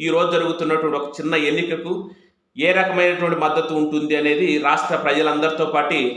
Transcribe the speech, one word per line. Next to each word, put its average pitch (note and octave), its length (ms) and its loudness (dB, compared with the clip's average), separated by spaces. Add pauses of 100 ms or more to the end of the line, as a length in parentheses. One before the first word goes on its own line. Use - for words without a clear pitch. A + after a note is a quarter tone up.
ఈ D#3+ 80 -4
రోజు E3+ 220 2
జరుగుతున్నటువంటి D#3+ 680 0
ఒక C#3+ 240 -8
చిన్న D#3+ 140 -2
ఎన్నికకు E3 760 -2 (480)
ఏ E3 140 2
రకమైనటువంటి F3 680 2
మద్దతు D#3 360 0
ఉంటుంది D3+ 420 0
అనేది D3+ 420 2
రాష్ట్ర D3 380 0
ప్రజలందరితో D3+ 680 0
పాటు C#3+ 520 0